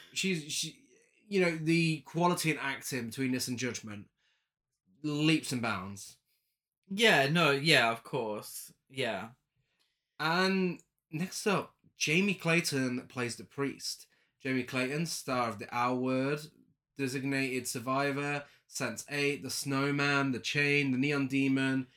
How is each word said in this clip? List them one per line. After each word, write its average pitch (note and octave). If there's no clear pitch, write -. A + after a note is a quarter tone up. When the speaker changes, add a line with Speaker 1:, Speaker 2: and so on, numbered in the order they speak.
Speaker 1:
She's, D#3+
she, D#3+
you G3+
know, E3+
the D#3+
quality E3+
in C#3+
acting B2+
between C3
this B2
and B2
Judgment A2
leaps D3+
and B2+
bounds. G2+
Speaker 2:
Yeah, G3
no, D#3+
yeah, C#3
of A2+
course. A2
Yeah. A#2
Speaker 1:
And F#3
next E3
up, D#3+
Jamie F#3
Clayton C#3
plays A#2+
the A2
priest. -
Jamie C3
Clayton, C3+
star B2
of G#2
The -
L B2
Word, C3
designated C3+
survivor, C#3
Sense A#2+
Eight, C#3+
the C3
Snowman, C#3
the A#2+
Chain, C#3+
the B2
Neon C#3
Demon, C3+